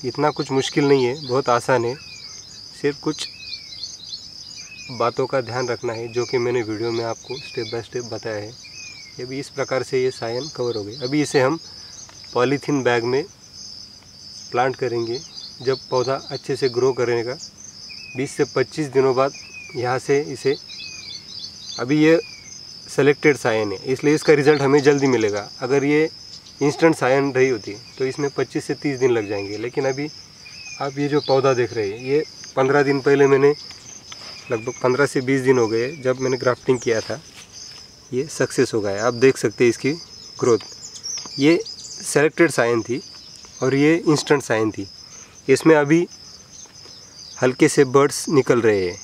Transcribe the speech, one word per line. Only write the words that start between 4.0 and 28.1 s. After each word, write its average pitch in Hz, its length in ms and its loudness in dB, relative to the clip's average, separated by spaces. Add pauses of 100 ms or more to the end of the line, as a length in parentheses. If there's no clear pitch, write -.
बातों 117 340 -2
का 135 140 -2
ध्यान 123 280 -6
रखना 117 240 -6
है 113 160 -8
जो 117 160 -4
कि 123 140 -2
मैंने 120 240 0
वीडियो 110 300 -6
में 117 120 -4
आपको 113 320 -8
step 110 360 -10
by 117 100 -6
step 120 300 -10
बताया 110 240 -8
है। 104 120 -10 (680)
ये 127 60 -10
भी 135 160 -10
इस - 100 -12
प्रकार 131 320 -4
से 127 200 -2
ये 131 80 2
सायन 123 460 -6
cover 120 200 -4
हो 104 80 -6
गई। 107 140 -12
अभी 139 240 -2
इसे 139 180 2
हम 143 180 2 (760)
पॉलीथीन 131 480 0
बैग 120 220 2
में 127 180 0 (1300)
plant 127 260 0
करेंगे। 117 420 -4 (440)
जब 127 160 -2 (120)
पौधा 127 240 0 (160)
अच्छे 139 260 -6
से 135 140 0
ग्रो 123 240 2
करेगा, 120 420 -2 (800)
बीस 135 140 -6
से 147 140 -2 (100)
पच्चीस 143 340 -4
दिनों 131 280 2
बाद 135 160 2 (440)
यहाँ 123 220 -2
से 143 240 0
इसे, 143 340 -4 (1200)
अभी 147 220 2
ये 165 160 6 (680)
selected 143 480 2
सायन 110 360 -2
है 95 120 -8
इसलिए 135 300 2
इसका 156 200 4
result 143 280 6
हमें 139 200 6
जल्दी 139 260 4
मिलेगा। 107 400 2 (120)
अगर 135 240 0
ये 151 240 2 (540)
instant 147 340 4
सायन 139 360 2
रही 131 160 4
होती 110 240 -4 (260)
तो 131 80 -2
इसमें 143 240 -4